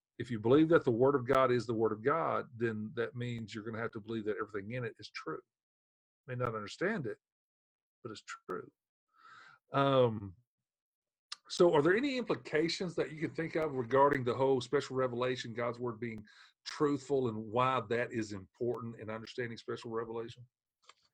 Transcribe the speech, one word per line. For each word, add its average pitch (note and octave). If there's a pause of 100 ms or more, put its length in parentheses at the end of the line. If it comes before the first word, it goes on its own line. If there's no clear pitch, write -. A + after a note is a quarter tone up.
(180)
if A#2+
you A2
believe C#3+
that E3
the C3
word C3
of A#2+
God C3
is A#2+
the A#2+
word A2
of G#2+
God, C3+ (120)
then G#2+
that A#2
means A#2
you're G#2+
gonna A2+
have A2+
to A2+
believe A2
that G#2+
everything G#2
in B2
it G#2+
is G#2
true. - (880)
May B2+
not B2
understand D#3
it, G#2 (840)
but A2
it's G2+ (220)
true. - (1040)
Um, B2 (1160)
so F3
are D3+
there F3+
any C4
implications D#3+
that D3+
you D#3
can D3+
think E3
of D#3
regarding C3
the A#2+
whole C3
special B2+
revelation, B2
God's A#2+
word A#2+
being A2 (400)
truthful, C#3
and A2
why A#2+
that A#2
is G#2+
important A#2
in G#2+
understanding A2+
special A#2
revelation? A#2 (720)